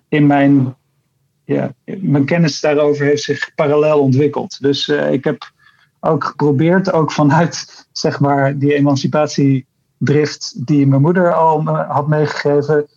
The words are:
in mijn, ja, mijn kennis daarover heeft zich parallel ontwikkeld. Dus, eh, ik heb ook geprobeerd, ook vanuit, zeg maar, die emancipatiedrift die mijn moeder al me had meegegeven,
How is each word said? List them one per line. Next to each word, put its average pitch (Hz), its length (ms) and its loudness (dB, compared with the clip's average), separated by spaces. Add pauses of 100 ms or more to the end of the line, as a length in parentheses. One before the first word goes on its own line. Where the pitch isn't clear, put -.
in 147 180 2
mijn, 143 480 2 (720)
ja, 139 280 -6 (280)
mijn 143 240 0
kennis 165 360 0
daarover 147 460 0
heeft 147 160 0
zich - 320 -6
parallel 151 460 2
ontwikkeld. 135 600 0
Dus, 139 260 0
eh, 147 240 0
ik 139 120 -2
heb - 260 -4 (500)
ook 147 240 -2
geprobeerd, 165 680 0
ook 160 200 0
vanuit, - 800 -2
zeg 147 280 -4
maar, 143 380 0
die 143 160 0
emancipatiedrift 143 1900 -2
die 143 200 2
mijn 135 160 4
moeder 175 320 2
al 160 280 2
me 156 100 -4
had 151 360 -4
meegegeven, 147 800 0 (100)